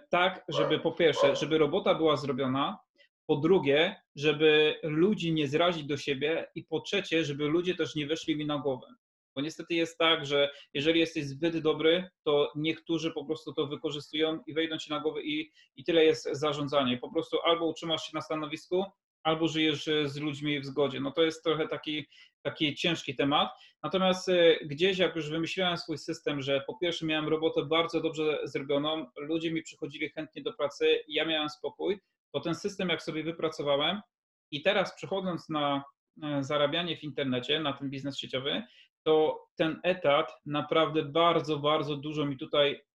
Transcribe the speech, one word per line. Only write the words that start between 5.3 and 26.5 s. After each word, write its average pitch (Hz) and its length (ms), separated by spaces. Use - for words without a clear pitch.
nie 156 140
zrazić 160 360
do 143 140
siebie 143 580
i 165 80
po 156 160
trzecie, 165 460
żeby 143 220
ludzie 175 280
też 156 200
nie 147 120
weszli 160 280
mi 147 100
na 147 120
głowę. 135 300
Bo 135 60
niestety 156 320
jest 165 240
tak, 165 280
że 143 240
jeżeli 160 260
jesteś 160 260
zbyt 156 340
dobry, 160 500
to 147 320
niektórzy 160 560
po 143 140
prostu 151 280
to 151 140
wykorzystują 151 800
i 147 60
wejdą 156 240
ci - 120
na 151 100
głowę 151 240
i, 151 280
i 139 80
tyle 165 220
jest 156 260
zarządzanie. 143 640
Po 139 140
prostu 160 320
albo 165 220
utrzymasz 160 380
się - 100
na 156 80
stanowisku, 156 640
albo 160 240
żyjesz, 156 400
e, 151 200
z 139 100
ludźmi 147 420
w 135 60
zgodzie. 139 340
No 135 120
to 165 120
jest 156 200
trochę 156 240
taki, 151 380
taki 147 340
ciężki 156 400
temat. 147 340
Natomiast, 185 460
e, 170 260
gdzieś 170 320
jak 165 180
już 151 140
wymyśliłem 165 480
swój 160 200
system, 147 440
że 135 260